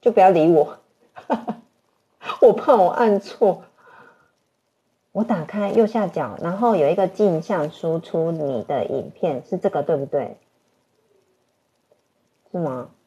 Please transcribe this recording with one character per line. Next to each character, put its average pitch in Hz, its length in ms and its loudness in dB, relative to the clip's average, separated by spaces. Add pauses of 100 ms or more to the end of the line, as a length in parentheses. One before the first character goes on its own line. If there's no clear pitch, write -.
就 233 120 0
不 208 80 4
要 190 100 8
理 165 200 4
我， 156 280 2 (760)
<laughs> - 840 -14
我 233 120 8
怕 262 240 2
我 233 140 4
按 214 300 2
错。 185 440 -2 (1500)
我 202 120 -2
打 196 200 -4
开 202 260 -6
右 220 160 2
下 214 200 -2
角， 131 340 -6
然 175 160 -6
后 226 200 0
有 147 120 2
一 165 60 2
个 190 140 0
镜 190 340 0
像 165 280 -4
输 165 280 -4
出 165 320 -4
你 139 320 -4
的 - 220 -4
影 - 260 -6
片， - 340 -4
是 185 140 -6
这 196 100 -2
个 - 140 -4
对 165 140 -2
不 139 100 -6
对？ 135 300 -6 (2250)
是 180 80 -8
吗？ 127 300 -6 (180)